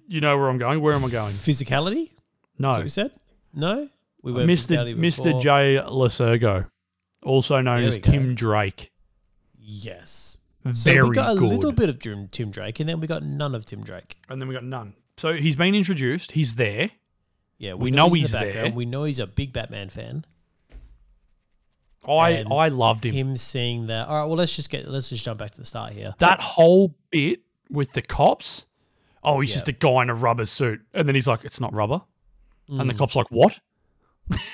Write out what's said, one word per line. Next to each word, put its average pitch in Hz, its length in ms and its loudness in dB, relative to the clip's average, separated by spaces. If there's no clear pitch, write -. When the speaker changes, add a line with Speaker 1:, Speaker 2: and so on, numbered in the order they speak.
Speaker 1:
you 165 140 -4
know 143 160 4
where 139 120 2
I'm 127 100 0
going. 131 220 0
Where 147 120 4
am 139 100 2
I 127 60 -2
going? 107 240 -4
Speaker 2:
Physicality? 147 800 -2
Speaker 1:
No. 135 100 0
Speaker 2:
That's 123 80 2
what 160 60 -4
we 147 60 -6
said? 214 220 -4
No? 202 360 -4
We 127 120 -8
went 123 140 0
Speaker 1:
Mister, 170 280 2
Speaker 2:
physicality 120 220 -2
Speaker 1:
Mister 165 260 0
Speaker 2:
before. 147 180 2
Speaker 1:
Jay 139 420 4
Lacergo, 117 840 2
also 135 380 2
known 123 180 2
Speaker 2:
There 120 80 2
Speaker 1:
as 113 80 2
Speaker 2:
we 98 60 -8
go. - 100 6
Speaker 1:
Tim 131 240 2
Drake. 107 560 -2
Speaker 2:
Yes. 104 800 -16
Speaker 1:
Very 123 120 -4
Speaker 2:
So 127 120 6
we 120 60 2
got - 220 2
a - 20 2
Speaker 1:
good. 120 100 4
Speaker 2:
little 294 220 0
bit 220 180 2
of 123 100 -6
Tim, 101 280 -10
Tim 107 240 -8
Drake, 101 280 -10
and 151 100 -4
then 165 100 -6
we 160 80 -6
got 151 160 -6
none 143 320 -6
of 107 100 -10
Tim 98 180 -14
Drake. - 320 -18
Speaker 1:
And 135 120 -10
then 131 60 -8
we 131 60 -8
got 127 100 -10
none. 120 300 -12
So 160 160 -4
he's 151 220 0
been 175 180 2
introduced. 170 600 -2
He's 131 220 -2
there. 117 340 -2
Speaker 2:
Yeah, 98 180 -12
Speaker 1:
We 120 100 -4
Speaker 2:
we 127 60 0
know 147 160 6
Speaker 1:
know 175 60 6
Speaker 2:
he's - 20 6
in 160 60 2
Speaker 1:
he's 120 100 0
Speaker 2:
the 120 80 -2
background. 104 280 -4
Speaker 1:
there. 117 80 -2
Speaker 2:
We 120 100 -4
know 131 200 -6
he's 139 140 -4
a 104 80 -6
big 127 260 -8
Batman 104 360 -10
fan. 120 360 -12
Speaker 1:
I, 160 240 4
Speaker 2:
And 110 220 -2
Speaker 1:
I 160 140 4
loved 113 380 2
him. 113 80 -2
Speaker 2:
him 135 220 -2
seeing 120 520 -4
that. 113 200 -6
All 151 120 -4
right, 151 60 -2
well, 160 120 -2
let's 175 180 0
just - 140 -8
get, 139 180 -8
let's 135 220 -6
just 113 140 -8
jump 110 160 -8
back 104 120 -10
to - 60 -20
the 120 80 -18
start 110 280 -10
here. 104 260 -12
Speaker 1:
That 175 200 4
whole 175 560 6
bit 233 300 0
with 143 220 -2
the 131 100 -2
cops. - 640 0
"Oh, 143 160 2
he's 135 100 -2
Speaker 2:
Yeah. - 60 -2
Speaker 1:
just 143 140 -4
a - 20 -2
guy 127 320 2
in 120 80 0
a - 20 -4
rubber 117 320 0
suit," 110 360 -2
and 156 140 0
then 139 80 2
he's 131 120 2
like, 113 180 0
"It's - 140 -14
not 117 140 -6
rubber." 107 280 -2
And 135 200 -4
the 123 40 -2
Speaker 2:
Mm. 110 60 -6
Speaker 1:
cop's 139 160 0
like, 127 160 -2
"What?" 120 280 4
<laughs> - 340 -20
And - 100 -4